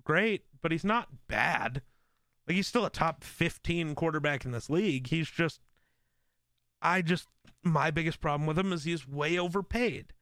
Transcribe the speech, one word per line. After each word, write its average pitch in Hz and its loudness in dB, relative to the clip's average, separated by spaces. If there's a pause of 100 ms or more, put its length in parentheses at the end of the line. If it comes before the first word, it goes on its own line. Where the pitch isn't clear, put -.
great, 190 2 (160)
but 160 0
he's 165 0
not 214 -2
bad. 127 0 (640)
Like, 170 0
he's 190 0
still 226 2
a 151 -2
top - -2
fifteen 170 -2
quarterback 151 0
in 131 -6
this 117 -6
league. 151 2
He's 160 0
just, - 0 (1200)
I 175 2
just, 165 0 (340)
my 160 4
biggest 160 -2
problem 147 0
with 156 0
him 190 0
is 151 -4
he's 160 -4
way 147 0
overpaid 190 -2